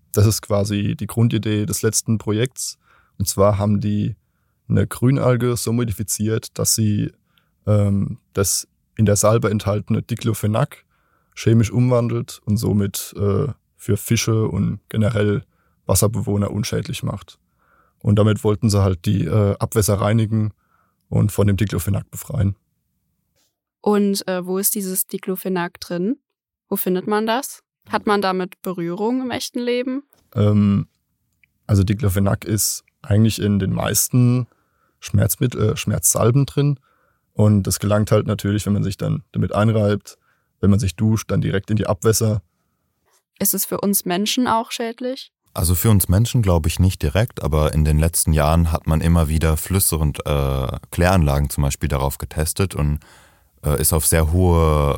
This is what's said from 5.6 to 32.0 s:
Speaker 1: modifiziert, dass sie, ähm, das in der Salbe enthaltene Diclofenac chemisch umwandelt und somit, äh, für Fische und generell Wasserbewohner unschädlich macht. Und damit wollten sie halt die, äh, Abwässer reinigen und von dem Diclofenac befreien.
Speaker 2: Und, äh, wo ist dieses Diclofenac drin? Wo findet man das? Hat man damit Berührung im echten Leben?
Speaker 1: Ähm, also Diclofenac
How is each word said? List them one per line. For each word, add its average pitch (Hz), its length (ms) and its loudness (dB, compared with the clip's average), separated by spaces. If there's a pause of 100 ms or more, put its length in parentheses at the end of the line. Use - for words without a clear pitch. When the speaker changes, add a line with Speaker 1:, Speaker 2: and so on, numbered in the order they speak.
Speaker 1:
modifiziert, 110 840 -4
dass - 180 -2
sie, 107 360 0 (560)
ähm, 101 500 0 (160)
das - 340 -2 (280)
in 110 100 2
der 101 100 4
Salbe 110 360 2
enthaltene 107 500 -2
Diclofenac 110 840 -4 (500)
chemisch 113 360 2
umwandelt 120 720 -2
und 104 120 0
somit, 104 580 -2
äh, 101 380 -2 (220)
für 104 220 -2
Fische 110 500 0
und 107 320 -2 (100)
generell 104 540 0 (440)
Wasserbewohner 104 640 0
unschädlich - 520 -6
macht. - 360 -10 (600)
Und 104 180 2
damit 107 260 2
wollten 107 260 0
sie 101 120 4
halt 92 240 0
die, 104 200 0
äh, 101 340 2
Abwässer 104 420 0
reinigen 107 520 0 (580)
und 107 200 2
von 101 140 0
dem 98 120 2
Diclofenac 98 520 -2
befreien. - 460 -4 (1300)
Speaker 2:
Und, 202 460 0
äh, 180 180 -4
wo 185 120 -4
ist 196 180 -2
dieses 185 320 -6
Diclofenac 185 720 -6
drin? 180 360 -4 (540)
Wo 202 80 -4
findet 185 280 -4
man 208 220 -2
das? 233 360 -4 (260)
Hat - 180 -4
man 208 140 2
damit 185 400 -4
Berührung 190 600 -4
im 254 100 -6
echten - 280 -8
Leben? 247 440 -4 (300)
Speaker 1:
Ähm, 104 540 2 (800)
also 98 160 4
Diclofenac 101 600 -2